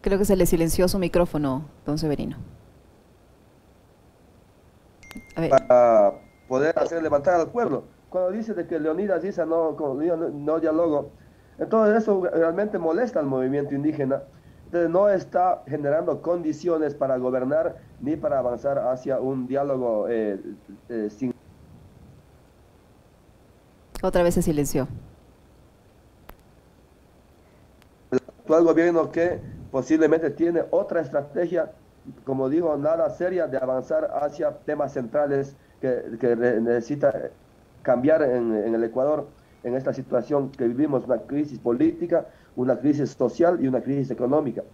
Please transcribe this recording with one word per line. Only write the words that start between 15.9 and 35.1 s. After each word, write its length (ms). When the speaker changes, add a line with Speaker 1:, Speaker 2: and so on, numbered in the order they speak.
Speaker 2:
condiciones 720
para 240
gobernar 600
ni 160
para 220
avanzar 400
hacia 420
un 260
diálogo, 640
eh, 320
eh, 200
sin 240
Speaker 1:
Otra 200
vez 100
se 80
silenció. 480
Speaker 2:
el 80
actual 260
gobierno 440
que 300
posiblemente 600
tiene 400
otra 280
estrategia, 720
como 240
digo, 260
nada 340
seria 380
de 100
avanzar 540
hacia 300
temas 400
centrales 640